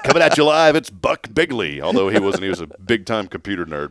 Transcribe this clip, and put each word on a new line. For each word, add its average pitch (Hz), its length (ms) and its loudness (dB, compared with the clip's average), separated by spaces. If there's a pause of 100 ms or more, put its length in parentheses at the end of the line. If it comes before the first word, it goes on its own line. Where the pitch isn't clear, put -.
Coming 170 200 4
at 156 120 4
you 151 100 2
live, 151 300 4
it's 156 140 -2
Buck 104 420 -6
Bigley. 110 480 -2
Although 95 300 0
he 107 100 0
wasn't, 98 240 -2
he 95 60 -4
was 87 100 -4
a 85 60 -8
big-time 98 640 -4
computer 90 400 -6
nerd. 73 220 -8